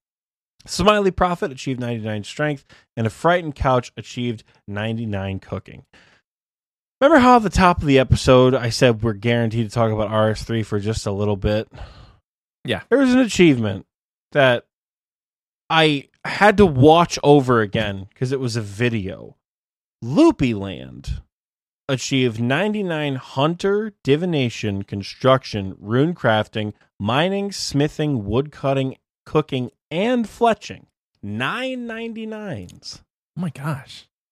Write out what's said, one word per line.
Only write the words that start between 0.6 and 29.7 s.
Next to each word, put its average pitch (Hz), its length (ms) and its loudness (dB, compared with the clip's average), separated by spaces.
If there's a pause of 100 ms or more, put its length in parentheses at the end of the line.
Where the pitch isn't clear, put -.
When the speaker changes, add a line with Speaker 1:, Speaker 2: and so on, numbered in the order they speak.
Speaker 1:
Smiley 202 440 2
Prophet 175 420 -2
achieved 131 280 -8
ninety-nine 110 440 -6
strength, 151 400 -6 (320)
and 113 100 -2
a 107 40 -4
frightened 170 440 -2
couch 127 420 -2
achieved 117 480 -8 (240)
ninety-nine 104 720 -6
cooking. - 460 -14 (1160)
Remember 285 200 6
how 247 160 8
at 233 60 4
the 196 80 -2
top 175 280 4
of - 80 -6
the 135 120 6
episode 127 560 4
I 123 140 -2
said 113 340 2
we're 113 120 -2
guaranteed 117 540 -2
to - 60 -16
talk 117 160 0
about 107 200 -2
R 110 200 2
S 107 140 -6
three 113 180 -2
for 104 160 -6
just 110 280 -6
a 104 60 -2
little 104 240 -2
bit? 107 340 -2 (960)
Speaker 2:
Yeah. 202 240 -4
Speaker 1:
There 240 80 4
was 262 160 2
an 262 60 4
achievement 131 640 2 (460)
that 127 340 2 (1040)
I 156 380 2 (180)
had 202 320 4
to 208 80 8
watch 156 560 6
over 131 400 6
again 101 520 -4
'cause 127 180 -4
it 135 80 -2
was 120 160 -4
a 120 40 -4
video. 101 760 -6 (640)
Loopy 151 500 2
Land 71 720 -10 (640)
achieved 127 500 0
ninety-nine 156 800 -2
hunter, 196 800 -2 (100)
divination, 131 800 0
construction, 101 960 -2
rune 131 360 -2
crafting, 110 600 -2 (240)
mining, 190 520 -2
smithing, 147 760 -4
wood 131 260 -2
cutting, 135 460 -4 (260)
cooking, 131 460 -4 (200)